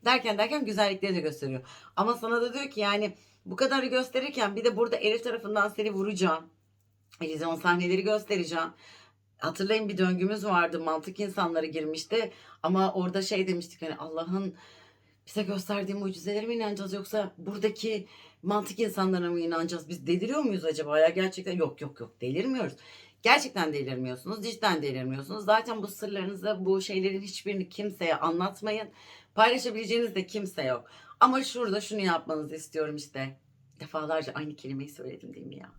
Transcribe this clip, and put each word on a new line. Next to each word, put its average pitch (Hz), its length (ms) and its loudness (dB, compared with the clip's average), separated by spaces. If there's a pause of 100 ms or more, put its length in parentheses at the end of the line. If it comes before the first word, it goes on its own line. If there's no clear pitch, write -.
Derken 233 340 4
derken 254 260 2
güzellikleri 196 500 2
de 175 60 0
gösteriyor. 143 400 -4 (360)
Ama 220 180 4
sana 233 280 0
da 240 120 -2
diyor 277 160 -6
ki, 214 100 -6
yani 202 340 0 (320)
bu 185 100 -8
kadarı 262 300 2
gösterirken 254 680 0
bir 220 80 -4
de 226 120 4
burada 233 200 2
eril 220 260 2
tarafından 214 460 0
seni 214 220 -2
vuracağım. 190 540 2 (760)
İllüzyon 160 360 -2
sahneleri 180 460 2
göstereceğim. 185 680 0 (680)
Hatırlayın, 202 500 0
bir 196 100 -4
döngümüz 185 460 2
vardı. 170 360 2
Mantık 160 400 -2
insanları 175 460 0
girmişti. 160 640 -2 (320)
Ama 190 300 4
orada 185 300 0
şey 190 260 0
demiştik, 175 340 -4
hani, 160 140 -6
"Allah'ın 170 580 -4 (720)
bize - 160 -4
gösterdiği 196 520 -2
mucizelere 196 520 -4
mi 233 80 -2
inanacağız 202 380 -4
yoksa 196 460 -4
buradaki 208 680 -2 (360)
mantık 202 360 -2
insanlarına 190 520 2
mı 175 100 0
inanacağız? 165 480 -2
Biz 156 180 -8
deliriyor 208 340 2
muyuz 202 240 0
acaba 156 340 2
ya 160 100 10
gerçekten?" 185 480 0
Yok, 151 240 0
yok, 139 200 -10
yok, - 200 -14
delirmiyoruz. 175 540 0 (480)
Gerçekten 233 500 4
delirmiyorsunuz, 131 680 -4
cidden 196 400 0
delirmiyorsunuz. 139 640 -4
Zaten 220 380 4
bu - 40 -6
sırlarınızı, 196 760 -4
bu 190 200 4
şeylerin 190 400 0
hiçbirini 196 480 -6
kimseye 185 480 -2
anlatmayın. 190 720 -2 (460)
Paylaşabileceğiniz 226 800 2
de 185 120 -2
kimse 190 360 -6
yok. 127 280 -2 (300)
Ama 262 240 6
şurada 220 360 -2
şunu 208 200 -6
yapmanızı 160 540 0
istiyorum 156 420 -4
işte. 135 400 -8 (440)
Defalarca 151 520 -4
aynı 147 240 -8
kelimeyi 139 340 -8
söyledim - 440 -14
değil - 120 -14
mi - 100 -12
ya? - 220 -18